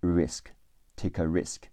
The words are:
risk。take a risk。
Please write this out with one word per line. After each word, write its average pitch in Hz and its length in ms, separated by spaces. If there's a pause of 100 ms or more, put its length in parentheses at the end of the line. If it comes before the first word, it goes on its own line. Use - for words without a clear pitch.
risk。 85 500 (440)
take - 220
a 82 100
risk。 - 440